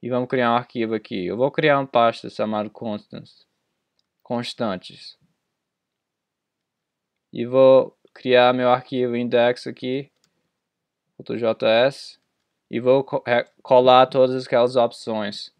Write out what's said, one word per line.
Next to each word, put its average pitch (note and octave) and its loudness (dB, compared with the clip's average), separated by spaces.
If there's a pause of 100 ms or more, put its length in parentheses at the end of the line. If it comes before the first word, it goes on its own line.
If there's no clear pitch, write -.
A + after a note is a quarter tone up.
E A#2+ -10
vamos B2 -4
criar B2 0
um - 2
arquivo A#2 -4
aqui. F#2+ -8
Eu F2 -6
vou C3 -2
criar D3 0
uma C#3 -4
pasta A#2 0
chamada G#2+ -6
constants. - -14 (760)
Constantes. - -10 (2250)
E A#2+ -8
vou C3 4 (160)
criar B2 2
meu B2+ 0
arquivo B2+ -2
index A#2+ -2
aqui. C3 -10 (1120)
J A2+ -4
S. A#2 0 (540)
E A#2+ -4
vou B2+ 2
co-, C3+ -6
re-, A#2+ 0 (160)
colar B2+ 6
todas C3 0
aquelas B2 0
opções. A2 -6